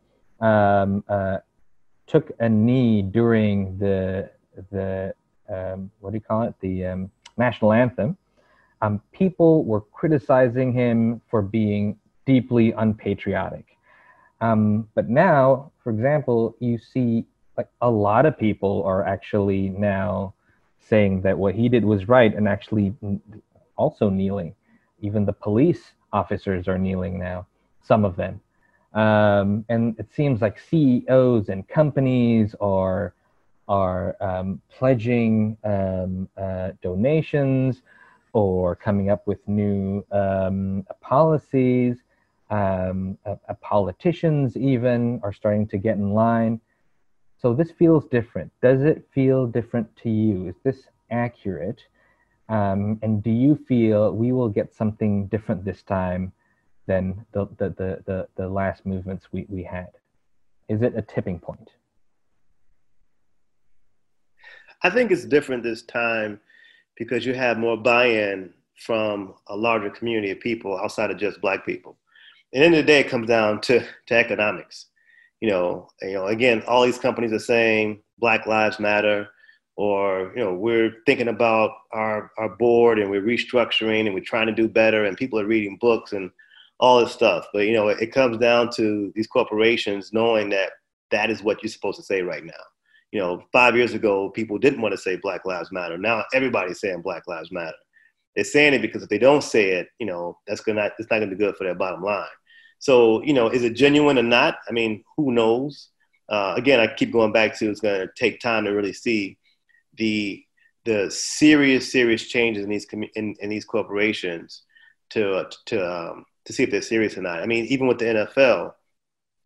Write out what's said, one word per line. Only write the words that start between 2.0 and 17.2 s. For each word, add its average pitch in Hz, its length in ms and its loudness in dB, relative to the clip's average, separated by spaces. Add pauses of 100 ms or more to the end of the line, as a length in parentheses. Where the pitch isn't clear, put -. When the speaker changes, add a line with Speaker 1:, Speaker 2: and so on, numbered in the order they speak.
Speaker 1:
took - 340 0
a 117 80 0
knee 113 540 2
during 101 760 0
the, 95 520 -2 (420)
the, 95 420 -6 (360)
um, 95 500 -10
what 98 120 -12
do 107 40 -8
you 110 60 -6
call 110 220 -4
it? 107 180 -6
The, 92 240 -4
um, 92 260 -8 (260)
national 113 360 2
anthem. 120 420 0 (640)
Um, 104 200 -2 (100)
people 165 540 2
were 107 160 -2
criticizing 131 880 0
him 117 480 0 (100)
for 110 120 0
being 104 560 -2 (280)
deeply 120 460 4
unpatriotic. 101 960 -4 (760)
Um, 110 540 2
but 104 160 -2
now, 135 600 4 (120)
for 123 60 -6
example, 117 680 0
you 120 180 -2
see, 117 480 -2 (320)